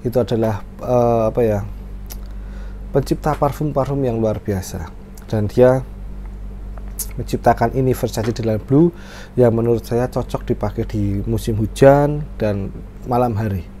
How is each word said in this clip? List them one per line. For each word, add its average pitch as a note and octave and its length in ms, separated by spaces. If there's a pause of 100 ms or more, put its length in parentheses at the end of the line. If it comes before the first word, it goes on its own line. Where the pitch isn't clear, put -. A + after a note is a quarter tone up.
Itu B2 160
adalah, A2 400 (240)
eh, A#2 480
apa B2+ 120
ya, G#2+ 160 (1300)
pencipta C#3+ 480
parfum-parfum C#3+ 640
yang A#2+ 160
luar G#2+ 240
biasa. F#2 480 (400)
Dan G#2+ 160
dia B2+ 340 (1400)
menciptakan A#2+ 640
ini B2+ 160
Versace A2+ 400
Dylan A2 260
Blue D3+ 320 (460)
yang A#2+ 160
menurut A2+ 320
saya B2 240
cocok - 340
dipakai A2+ 460
di G2+ 340
musim A2 380
hujan C#3+ 640 (100)
dan G2+ 380 (320)
malam B2 320
hari. G2 260 (160)